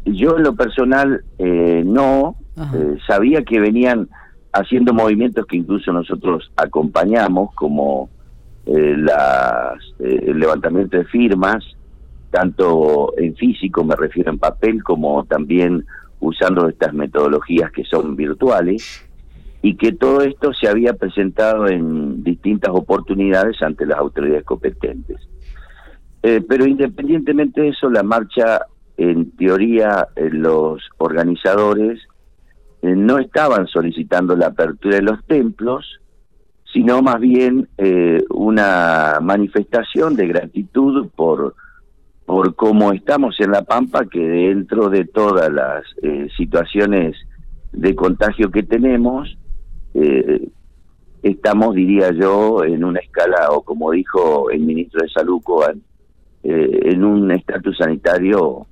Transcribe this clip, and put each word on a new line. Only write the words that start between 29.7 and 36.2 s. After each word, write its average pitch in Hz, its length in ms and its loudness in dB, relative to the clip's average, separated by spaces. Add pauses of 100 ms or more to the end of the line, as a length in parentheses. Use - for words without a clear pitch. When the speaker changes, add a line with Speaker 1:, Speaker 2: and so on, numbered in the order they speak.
Speaker 1:
eh, 80 160 -2
los 78 500 0 (180)
organizadores, 98 1000 0 (840)
eh, 90 120 2
no 113 240 2
estaban 127 480 0
solicitando 87 680 0
la 87 120 2
apertura 82 460 -2
de 101 80 2
los 107 240 -2
templos, 127 720 -2 (720)